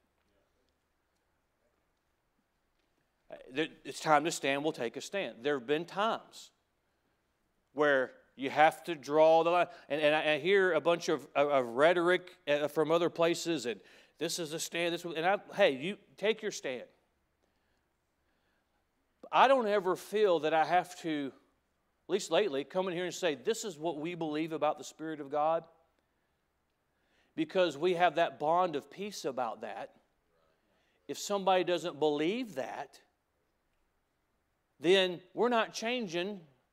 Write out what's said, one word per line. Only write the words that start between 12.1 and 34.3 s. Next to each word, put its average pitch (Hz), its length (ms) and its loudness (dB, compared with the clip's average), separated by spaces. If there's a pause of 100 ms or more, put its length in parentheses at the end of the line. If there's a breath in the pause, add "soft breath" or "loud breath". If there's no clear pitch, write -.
uh, 147 200 0
from 156 240 0
other 170 180 2
places, 165 560 -2
and 110 140 -6 (380 soft breath)
this 165 220 -6
is 156 140 -8
a 165 60 -8
stand, 170 340 -4
this, 170 120 -8
and 160 200 -6
I, 196 120 2 (180)
hey, 185 160 6
you 151 260 -6 (200)
take 220 240 -2
your 208 100 -6
stand. 127 320 -8 (2500)
I 185 160 6
don't 254 200 4
ever 190 280 0
feel 196 440 2
that 151 140 0
I 156 120 4
have 170 360 0
to, 151 260 -4
at - 840 -16
least 190 200 -2
lately, 160 320 0
come 185 240 -4
in 180 60 -6
here 180 120 -4
and 170 80 -6
say, 160 220 -2
"This 214 280 -4
is 185 140 -10
what 156 220 -6
we 175 160 -8
believe 160 360 -4
about 151 260 -2
the 143 60 -14
Spirit 156 360 -12
of 139 100 -12
God," 156 340 0 (1700)
because 160 420 0
we 180 160 0
have 170 220 2
that 151 240 0
bond 165 360 0
of 131 140 -8
peace 196 360 -12
about 120 360 -6
that. 110 300 -12 (1160)
If 143 120 -10
somebody 190 440 2
doesn't 165 360 -4
believe 156 560 0
that, 120 440 -10 (1800)